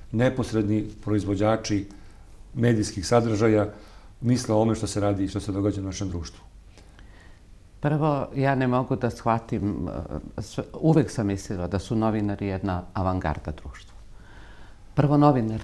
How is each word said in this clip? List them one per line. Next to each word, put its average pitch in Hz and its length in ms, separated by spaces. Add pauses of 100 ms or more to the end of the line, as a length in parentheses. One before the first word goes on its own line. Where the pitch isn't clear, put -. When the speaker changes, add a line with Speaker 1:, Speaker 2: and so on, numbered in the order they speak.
(120)
Speaker 1:
neposredni 110 760 (160)
proizvođači 104 840 (680)
medijskih 110 540
sadržaja, 110 640 (520)
misle 120 340
o 107 60
ome 110 140
što 107 120
se 107 120
radi 98 240
i 95 40
što 95 120
se 98 120
događa 98 300
u 95 40
našem 92 240
društvu. 87 300 (1400)
Speaker 2:
Prvo, 147 560
ja 135 200
ne 131 120
mogu 127 280
da 127 140
shvatim, 101 760
e, - 540
s-, - 180 (140)
uvek 160 380
sam 107 160
mislila 95 400
da 95 120
su 117 160
novinari 107 520
jedna 95 340 (120)
avangarda 90 580
društva. - 420 (1000)
Prvo, 147 240
novinar 123 460